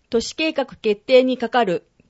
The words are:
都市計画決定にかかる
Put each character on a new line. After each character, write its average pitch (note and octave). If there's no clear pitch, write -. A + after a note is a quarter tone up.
都 A3+
市 -
計 D#4+
画 B3+
決 -
定 C4
に B3+
か A3+
か A#3+
る F3+